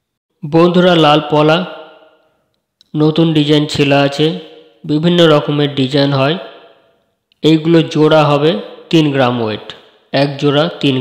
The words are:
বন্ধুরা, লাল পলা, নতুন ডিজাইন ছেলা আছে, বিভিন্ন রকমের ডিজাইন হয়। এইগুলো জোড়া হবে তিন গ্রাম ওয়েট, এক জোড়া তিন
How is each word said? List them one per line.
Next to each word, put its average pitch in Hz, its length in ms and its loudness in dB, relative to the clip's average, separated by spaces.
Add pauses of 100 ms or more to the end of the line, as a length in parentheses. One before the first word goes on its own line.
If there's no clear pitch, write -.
(440)
বন্ধুরা, 175 520 2
লাল 151 240 4 (100)
পলা, 151 280 2 (1400)
নতুন 156 400 0
ডিজাইন 151 300 2 (100)
ছেলা 139 240 0 (100)
আছে, 151 200 -2 (580)
বিভিন্ন 160 340 0 (140)
রকমের 147 420 0
ডিজাইন 139 380 -2
হয়। 139 240 -2 (1080)
এইগুলো 160 360 2 (140)
জোড়া 156 300 2
হবে 147 280 0 (380)
তিন 160 220 2
গ্রাম 123 300 0
ওয়েট, 104 240 -8 (480)
এক 143 240 0
জোড়া 143 260 0 (160)
তিন 139 220 0